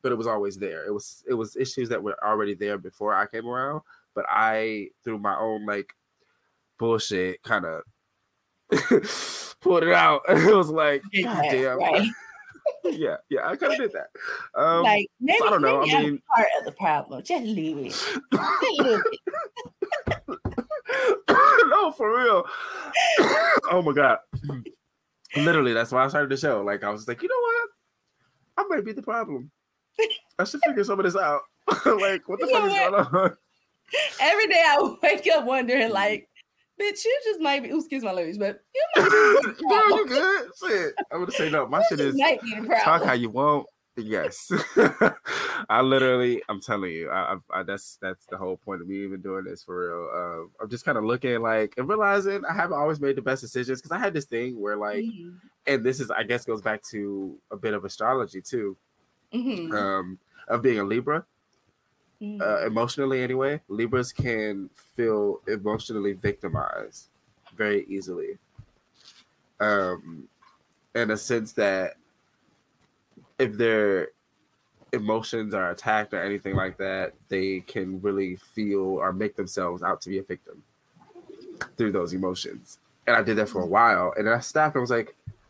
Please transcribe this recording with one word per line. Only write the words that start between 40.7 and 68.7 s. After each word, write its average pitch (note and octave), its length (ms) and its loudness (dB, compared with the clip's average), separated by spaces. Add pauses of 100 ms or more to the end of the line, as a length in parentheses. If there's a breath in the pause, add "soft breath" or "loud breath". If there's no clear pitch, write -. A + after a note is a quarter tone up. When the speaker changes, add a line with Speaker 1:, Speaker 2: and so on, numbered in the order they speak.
Speaker 1:
I D#3+ 60 -6
would F3 160 -4
say D#3 180 0
no. C#3+ 160 2
My D3 120 0
Speaker 2:
You - 100 6
Speaker 1:
shit D#3 100 0
Speaker 2:
just C#3+ 160 2
Speaker 1:
is - 40 0
Speaker 2:
might D#4 220 2
be A3+ 140 -10
the G#3+ 120 -8
Speaker 1:
talk A3 160 4
Speaker 2:
problem. D#3+ 240 4
Speaker 1:
how C3 60 4
you A#2+ 160 0
want. C#3 380 2 (300)
Yes. G#2+ 520 -4 (280)
<laughs> - 920 0
I A2+ 120 4
literally, B2+ 680 4
I'm G2 140 -8
telling G2 320 -4
you, D#2+ 160 -8
I, F2+ 240 -2
I, F#2 260 -8
I, F#2 40 -6
that's, G2 380 -10
that's F#2 260 -10
the F#2 100 -10
whole F#2 180 -6
point F#2 260 -10
of F2 60 -14
me G2 160 -6
even F#2+ 180 -10
doing F#2+ 220 -8
this F#2 180 -14
for F2+ 280 -8
real. E2+ 240 -8
Uh, F2 500 -10
I'm G#2+ 60 -12
just A#2+ 160 -10
kinda B2 160 0
looking, A#2+ 400 -2
like, A2 360 0
and B2+ 120 -4
realizing G3+ 560 0
I - 80 -4
haven't G3+ 240 -2
always D3 240 0
made C#3 160 0
the C3 40 -6
best C3 200 -2
decisions B2+ 400 -4
'cause D3+ 100 -12
I F3 80 -4
had G3+ 140 -2
this D3+ 100 -2
thing A#2+ 340 -6
where, G#2 200 -4
like, G#2 260 -4
Speaker 2:
Mm-hmm. F3+ 320 -10 (320)
Speaker 1:
and C3+ 160 0
this C3 160 0
is, A2+ 120 -6
I A#2 120 -2
guess, A#2 220 -2
goes A2 160 -4
back G#2+ 200 -4 (100)
to G2+ 460 -8 (140)
a G#2 60 -10
bit G#2+ 160 -4
of G2 100 -4
astrology G2 580 -4
too, G2+ 360 -6 (560)
Speaker 2:
Mm-hmm. A3 420 -6
Speaker 1:
um, F#2+ 420 -4 (300 loud breath)
of A#2 140 -2
being A#2 180 2
a G2+ 60 0
Libra. A#2+ 400 -2 (960)
Speaker 2:
Mm-hmm. G#3 200 -10
Speaker 1:
Uh, G#2 260 0
emotionally B2+ 540 -2
anyway, C3 460 -2
Libras A#2+ 460 -2
can G#2+ 560 -4 (260)
feel G#2+ 520 0
emotionally G#2 640 -4
victimized E2+ 920 -6 (500)
very G#2 320 0
easily. F#2+ 480 -8 (1200 loud breath)